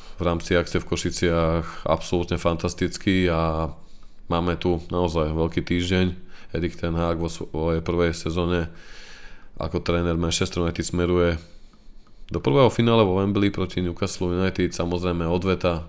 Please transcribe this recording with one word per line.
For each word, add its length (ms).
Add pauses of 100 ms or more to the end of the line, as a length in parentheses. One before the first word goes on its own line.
(140)
v 80
rámci 320
akcie 240
v 100
Košiciach 1000
absolútne 480
fantastický 880
a 440 (600)
máme 240
tu 240 (160)
naozaj 400
veľký 320
týždeň. 400 (480)
Erik 240
ten 160
Hag 240
vo 80
svojej 560
prvej 320
sezóne 560 (880)
ako 240
tréner 320
Manchester 480
United 240
smeruje 480 (960)
do 80
prvého 320
finále 320
vo 160
Wembley 320
proti 320
Newcastle 560
United, 320
samozrejme 560
odveta 640